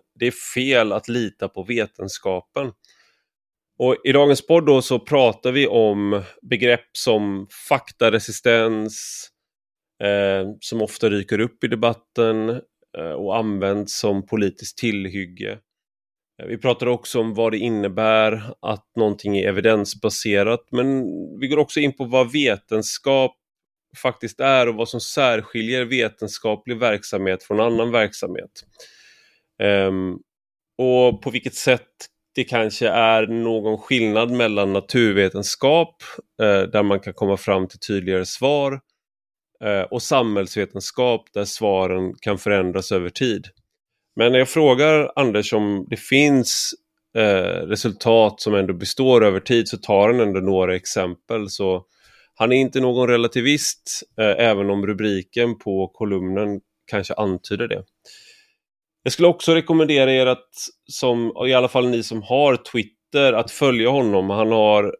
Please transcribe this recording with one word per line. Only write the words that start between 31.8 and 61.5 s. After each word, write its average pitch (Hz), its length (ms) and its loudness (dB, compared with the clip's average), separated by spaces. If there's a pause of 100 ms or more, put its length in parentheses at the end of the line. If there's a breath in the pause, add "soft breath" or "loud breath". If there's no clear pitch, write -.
det 127 80 -2
kanske 113 460 -2
är 110 380 4
någon 113 500 -2
skillnad 113 540 0
mellan 104 420 0
naturvetenskap, 107 1300 0 (380)
eh, 101 200 4
där 101 220 0
man 101 160 2
kan 95 140 -12
komma 98 240 -2
fram 95 300 -2
till - 120 -16
tydligare 92 460 -4
svar, 139 540 -2 (840)
eh, 101 180 0
och 117 200 -6
samhällsvetenskap 110 1300 -2
där 101 120 -4
svaren 95 760 -2
kan 101 160 -4
förändras 95 540 -2
över 90 180 -2
tid. 117 380 -4 (680)
Men 117 160 4
när 127 80 4
jag 131 100 2
frågar 151 680 4
Anders 110 380 0
om 104 360 0
det 110 100 -8
finns, 139 760 2 (440)
eh, 92 500 0
resultat 107 720 2
som 104 140 0
ändå 95 180 0
består 117 520 4
över 98 140 2
tid 117 280 0
så 104 100 -10
tar 101 300 2
han 123 120 4
ändå 101 200 0
några 92 360 0
exempel. 98 760 -6
Så 92 360 -4 (500 soft breath)
han 113 160 2
är 127 40 4
inte 131 240 0
någon 127 280 0
relativist, 120 920 -2 (180)
eh, 110 280 2
även 101 220 2
om 98 180 -2
rubriken 107 720 -2
på 95 300 -4
kolumnen 101 720 -4 (300)
kanske 101 220 -4
antyder 104 540 -4
det. 95 160 -8 (1200 soft breath)
Jag 127 100 -4
skulle 170 140 4
också 170 260 2
rekommendera 156 600 4
er 131 120 4
att, 127 240 -2 (420)
som, 120 420 -2 (140)
i 131 60 2